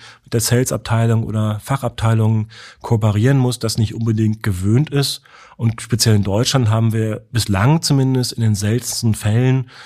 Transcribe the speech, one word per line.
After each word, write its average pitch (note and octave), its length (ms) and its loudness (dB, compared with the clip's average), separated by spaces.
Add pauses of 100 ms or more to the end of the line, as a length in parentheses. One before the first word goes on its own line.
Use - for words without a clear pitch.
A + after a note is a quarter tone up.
(240)
mit - 100 -20
der A#2 80 0
Sales-Abteilung A#2 800 0
oder G#2+ 360 -4
Fachabteilung A2+ 880 0 (340)
kooperieren A2 560 2
muss, B2 220 0
das A2 180 -4
nicht A2 160 0
unbedingt A2 500 -2
gewöhnt G#2 460 0
ist. C#3 320 -4 (340)
Und A2+ 260 -2
speziell A2 340 2
in G2+ 80 4
Deutschland A2 460 0
haben A2+ 220 2
wir A2 400 -4
bislang A2+ 520 2
zumindest C3 500 0
in A#2 80 -6
den G#2+ 140 2
seltensten G#2+ 580 -2
Fällen B2 560 0 (160)